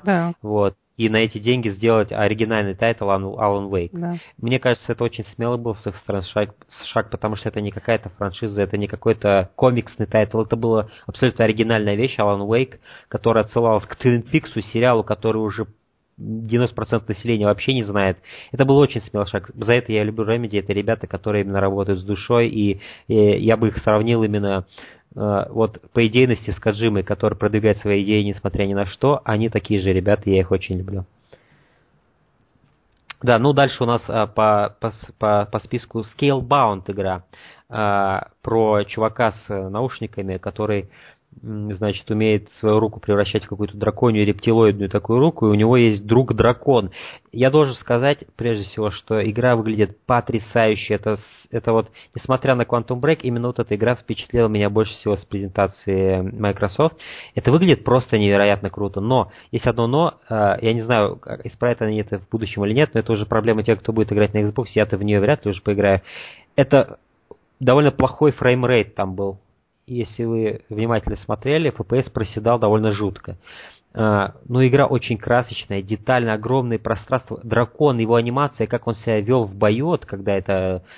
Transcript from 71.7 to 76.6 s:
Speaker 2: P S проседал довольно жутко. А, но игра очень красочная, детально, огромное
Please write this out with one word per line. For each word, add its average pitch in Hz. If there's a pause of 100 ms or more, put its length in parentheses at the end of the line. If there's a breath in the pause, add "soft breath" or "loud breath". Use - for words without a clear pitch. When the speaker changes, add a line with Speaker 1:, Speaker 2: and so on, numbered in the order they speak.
Speaker 2:
P 120
S 135
проседал 110
довольно 110
жутко. 101 (560 loud breath)
А, 104 (140)
но 127
игра 135
очень 120
красочная, 120
детально, 110
огромное 117